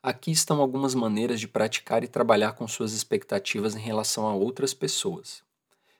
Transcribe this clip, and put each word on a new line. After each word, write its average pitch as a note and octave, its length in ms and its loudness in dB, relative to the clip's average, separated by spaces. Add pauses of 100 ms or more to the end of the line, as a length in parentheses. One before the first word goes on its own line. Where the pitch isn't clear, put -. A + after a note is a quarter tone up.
Aqui C3 300 -4
estão D#3 280 2
algumas C3+ 340 2
maneiras A2+ 460 0
de A2+ 80 -6
praticar A2+ 560 0
e A#2+ 60 -8
trabalhar A2 440 4
com A#2 140 -8
suas G#2+ 240 -4
expectativas G#2+ 800 -2
em G#2+ 60 -8
relação G#2+ 480 -2
a G#2+ 60 0
outras B2+ 400 0
pessoas. - 680 -4 (580)